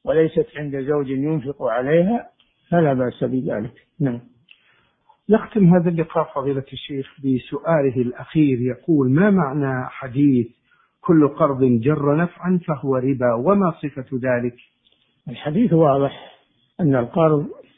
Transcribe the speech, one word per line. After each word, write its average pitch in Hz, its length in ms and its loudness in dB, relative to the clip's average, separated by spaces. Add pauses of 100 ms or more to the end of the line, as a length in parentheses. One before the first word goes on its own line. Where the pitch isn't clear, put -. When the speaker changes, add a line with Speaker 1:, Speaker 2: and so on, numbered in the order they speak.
Speaker 1:
وليست 156 420 0 (100)
عند 143 240 -8
زوج 139 280 -2
ينفق 139 540 -4
عليها 151 680 0 (400)
فلا 165 240 4
بأس 127 300 -2
بذلك. 123 500 -4 (260)
نعم. 127 200 -2 (1120)
Speaker 2:
يختم 202 460 4
هذا 175 140 2
اللقاء 160 460 -4
فضيلة 135 380 -4
الشيخ 135 460 -12
بسؤاله 139 840 -2
الأخير، 131 600 0
يقول: 131 500 0
"ما 185 180 4
معنى 139 600 0
حديث 131 580 0 (540)
'كل 156 260 4
قرض 139 360 0
جر 143 540 2
نفعا 175 500 -2
فهو 135 280 -2
ربا'، 123 380 0
وما 175 380 2
صفة 139 420 -10
ذلك؟" 123 420 -2 (760)
Speaker 1:
الحديث 151 440 -2
واضح 139 680 0 (400)
أن 147 160 2
القرض 156 520 2 (300)